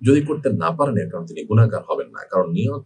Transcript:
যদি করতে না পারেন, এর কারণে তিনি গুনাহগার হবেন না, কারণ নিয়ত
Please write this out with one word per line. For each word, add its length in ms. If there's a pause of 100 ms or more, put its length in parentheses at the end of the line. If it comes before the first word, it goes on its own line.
যদি 180
করতে 320
না 180
পারেন, 280
এর 120
কারণে 160
তিনি 180
গুনাহগার 440
হবেন 220
না, 100 (100)
কারণ 220
নিয়ত 320